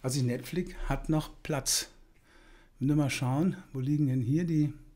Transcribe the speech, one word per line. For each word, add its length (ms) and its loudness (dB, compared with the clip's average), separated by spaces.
Also 200 0
die 40 2
Netflix 480 -4
hat 220 -2
noch 200 2
Platz. 460 -2
Wenn 80 0
wir 80 4
mal 140 4
schauen, 480 0
wo 80 -6
liegen 260 2
denn 140 2
hier 240 2
die 280 2